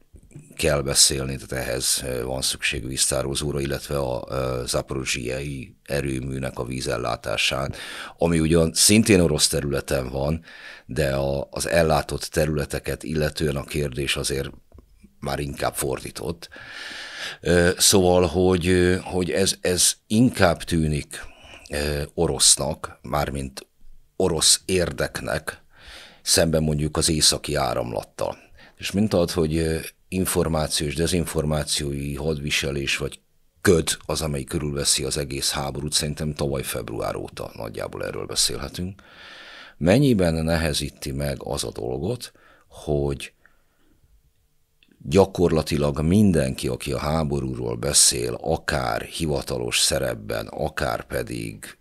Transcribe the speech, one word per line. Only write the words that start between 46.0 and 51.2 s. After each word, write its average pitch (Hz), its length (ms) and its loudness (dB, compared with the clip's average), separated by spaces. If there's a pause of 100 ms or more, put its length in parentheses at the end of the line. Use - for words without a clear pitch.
mindenki, 78 640 4
aki 62 240 -4
a 62 80 -2
háborúról 67 760 -2
beszél, 60 640 2
akár 64 600 -2
hivatalos 67 800 -2
szerepben, 57 680 -2
akár 67 580 -4
pedig 57 760 -8